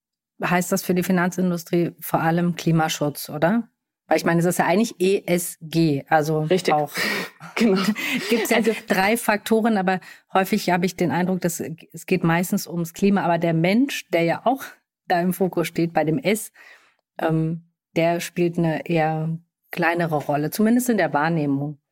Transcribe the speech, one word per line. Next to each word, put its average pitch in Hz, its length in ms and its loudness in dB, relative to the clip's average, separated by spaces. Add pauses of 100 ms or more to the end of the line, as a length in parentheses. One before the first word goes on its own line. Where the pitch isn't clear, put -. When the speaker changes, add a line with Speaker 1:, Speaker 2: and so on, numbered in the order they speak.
(420)
Speaker 1:
heißt 180 280 0
das 190 120 -2
für 185 120 0
die 180 80 2
Finanzindustrie 175 880 0 (100)
vor - 220 -2
allem 170 320 2
Klimaschutz, 160 720 -2
oder? 190 400 0 (400)
Weil 160 80 2
ich 156 80 0
meine, 170 160 4
es 165 60 4
ist 180 120 0
ja 170 60 4
eigentlich 190 340 2
E 190 280 2
S 175 340 -2
G, 156 480 0
also 156 320 2
Speaker 2:
Richtig. 175 320 0
Speaker 1:
auch 151 200 0 (320)
Speaker 2:
<laughs> - 320 -16
Genau. 208 220 4 (260)
Speaker 1:
<laughs> - 260 -4
gibt's 233 200 0
ja 226 60 2
Speaker 2:
Also 220 160 2 (160)
Speaker 1:
drei 196 300 2
Faktoren, 220 580 0
aber 185 240 0 (320)
häufig 190 380 0
habe 180 160 2
ich 180 100 -4
den 175 140 0
Eindruck, 180 320 0
dass - 200 -4 (300)
es - 140 -18
geht 185 180 0
meistens 175 420 0
ums 170 280 -8
Klima, 196 280 2
aber 170 140 2
der 170 160 0
Mensch, 196 560 0
der 170 140 0
ja 165 240 0
auch 269 180 -2 (420)
da 175 140 0
im 180 140 0
Fokus 175 340 -2
steht 170 240 -2
bei 160 120 2
dem 156 140 0
S, 208 340 -2 (680)
ähm, 160 500 -2 (260)
der 170 240 2
spielt 175 360 -2
eine 165 320 0
eher 160 500 -2 (320)
kleinere 165 460 0
Rolle, 147 340 -2
zumindest 240 380 0
in 233 80 2
der 165 160 2
Wahrnehmung. 147 680 0 (140)